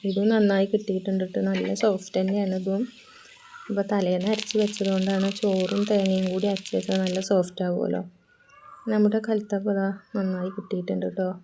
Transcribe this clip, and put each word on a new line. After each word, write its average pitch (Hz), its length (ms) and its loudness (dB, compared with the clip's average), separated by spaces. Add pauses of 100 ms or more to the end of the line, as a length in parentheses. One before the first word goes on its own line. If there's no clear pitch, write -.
ഇതും 196 220 0
നന്നായി 202 400 4
കിട്ടിയിട്ടുണ്ട് 190 560 0
ട്ടോ. 190 120 -4 (100)
നല്ല 190 320 -2
സോഫ്റ്റ് 190 380 0
തന്നെയാണ് 190 420 0
ഇതും. 190 200 -2 (840)
അപ്പോൾ 202 240 -2
തലേന്ന് 185 420 2
അരച്ച് - 280 -2
വെച്ചതുകൊണ്ടാണ് 190 680 0 (120)
ചോറും 190 500 0
തേങ്ങയും 190 420 2
കൂടി 185 200 0
അരച്ച് 196 240 -6
വെച്ചാൽ 190 280 0
നല്ല 185 260 -2
സോഫ്റ്റ് 185 360 0
ആവുമല്ലോ. 180 360 -2 (920)
നമ്മുടെ 214 360 4
കലത്തപ്പം 208 460 0
ഇതാ 196 140 0 (280)
നന്നായി 185 400 -2
കിട്ടിയിട്ടുണ്ട് 185 520 -4
കേട്ടോ. 185 220 -2 (140)